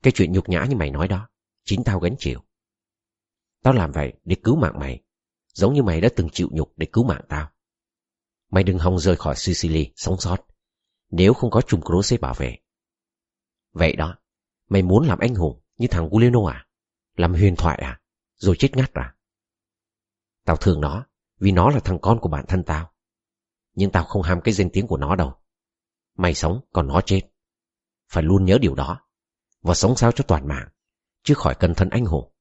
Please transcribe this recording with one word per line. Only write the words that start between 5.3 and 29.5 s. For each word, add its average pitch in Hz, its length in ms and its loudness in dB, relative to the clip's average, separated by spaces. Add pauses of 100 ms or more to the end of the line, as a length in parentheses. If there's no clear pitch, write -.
giống 117 200 2
như 143 100 2
mày 82 180 0
đã 113 140 4
từng 85 180 -2
chịu 85 180 -4
nhục 78 260 -6
để 78 160 -6
cứu 113 100 4
mạng - 260 -4
tao. 73 220 -8 (1000)
Mày 92 140 2
đừng 90 160 0
hòng 90 200 0
rời 87 160 2
khỏi 73 200 -4
Sicily 80 600 -2
sống - 240 -4
sót, 92 180 -4 (720)
nếu 92 240 4
không 123 180 -2
có 110 100 4
Trùm 85 200 -2
Croce 98 360 0
bảo 65 160 -4
vệ. 62 240 -8 (1120)
Vậy 82 240 0
đó, 78 240 -6 (500)
mày 98 120 2
muốn 98 260 4
làm 104 120 0
anh 120 160 0
hùng 82 260 -4 (160)
như 120 140 -2
thằng 82 200 -2
Giuliano 113 360 4
à? 65 200 -10 (480)
Làm 90 180 2
huyền 90 240 4
thoại 82 240 -2
à? 65 200 -12 (340)
Rồi 92 240 2
chết 135 140 2
ngắt 131 200 0
à? - 220 -8 (1300)
Tao 82 120 2
thương 78 240 2
nó, 76 240 -4 (320)
vì 98 140 2
nó 92 180 4
là 139 100 2
thằng 92 220 -4
con 113 200 2
của 90 80 -4
bản 73 180 -6
thân 92 160 -2
tao. 80 300 -6 (800)
Nhưng 95 180 0
tao 85 120 0
không - 180 -4
ham 87 220 -2
cái 113 100 0
danh 92 200 0
tiếng 101 140 -2
của 85 100 -4
nó 71 180 0
đâu. 73 260 -4 (720)
Mày 90 180 0
sống, - 400 -4
còn 80 140 0
nó 71 180 0
chết. 95 160 0 (840)
Phải 82 160 -2
luôn 95 220 4
nhớ 92 160 4
điều 73 140 0
đó. 69 320 -8 (540)